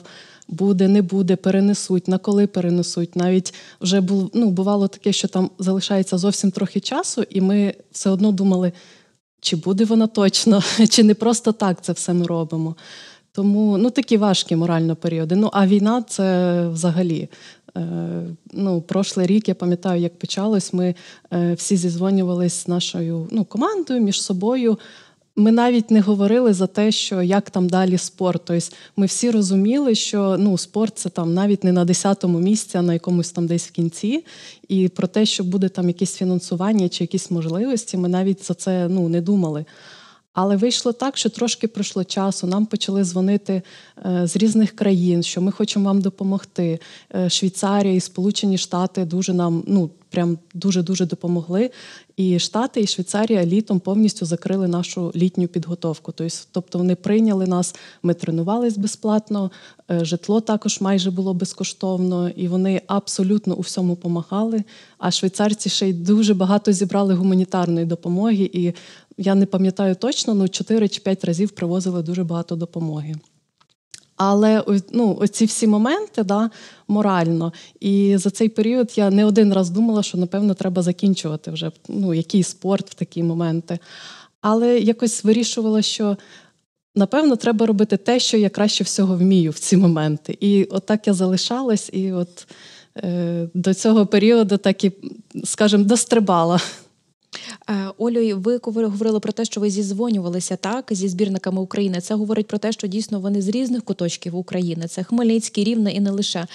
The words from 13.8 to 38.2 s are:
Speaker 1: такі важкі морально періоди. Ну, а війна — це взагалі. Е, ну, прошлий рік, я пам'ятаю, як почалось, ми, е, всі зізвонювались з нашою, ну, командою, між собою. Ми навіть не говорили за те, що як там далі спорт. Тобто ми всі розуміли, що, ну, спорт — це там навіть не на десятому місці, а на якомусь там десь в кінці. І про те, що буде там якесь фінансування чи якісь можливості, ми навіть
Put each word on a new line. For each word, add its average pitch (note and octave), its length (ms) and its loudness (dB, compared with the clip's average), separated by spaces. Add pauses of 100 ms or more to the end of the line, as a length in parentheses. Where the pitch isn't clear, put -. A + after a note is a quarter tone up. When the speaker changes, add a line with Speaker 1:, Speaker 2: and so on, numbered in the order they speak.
Speaker 1:
такі B3 280 2
важкі G3 380 2
морально E3 400 0
періоди. E3 400 -2
Ну, G#3+ 180 2
а G3 140 4
війна — G#3 420 2
це F3+ 580 0
взагалі. E3 640 -2 (480)
Е, F3 40 -6 (720)
ну, F#3 280 -2
прошлий F#3+ 460 -2
рік, G#3 200 2
я F#3+ 80 -2
пам'ятаю, F3 460 -2
як E3+ 180 -4
почалось, G3 540 -4
ми, F3+ 220 0 (380)
е, F3 200 0
всі F#3+ 240 -2
зізвонювались F3+ 760 0
з - 140 -10
нашою, E3+ 640 -4
ну, A3 140 -2
командою, C#4+ 560 -2
між G3+ 200 0
собою. A3 580 0 (560)
Ми G#3 160 4
навіть A#3+ 400 2
не A3 100 6
говорили G#3 520 2
за F#3 140 2
те, G#3 240 0
що G3 300 -2
як G3 280 0
там F3+ 200 0
далі F#3 280 2
спорт. F3 480 -2
Тобто E3+ 200 -2 (300)
ми G3 100 2
всі A#3+ 260 -2
розуміли, G#3+ 640 2
що, G3 440 0
ну, G3 180 2
спорт — G#3+ 400 -2
це - 120 -6
там E3 240 -2
навіть G3 300 0
не F#3 80 4
на F3+ 140 4
десятому F3+ 540 2
місці, G3+ 380 0
а F3+ 40 0
на F3 120 2
якомусь E3+ 380 -2
там E3+ 160 -2
десь E3+ 200 -2
в - 40 -20
кінці. G#3 540 -4 (420)
І F#3 200 2
про F#3 200 -2
те, G#3+ 180 2
що - 180 -2
буде F#3 260 0
там F3+ 180 -2
якесь F3 280 -2
фінансування F#3 760 0
чи - 140 -4
якісь F3+ 280 -4
можливості, F#3 640 -4
ми F3+ 120 0
навіть F#3 360 -2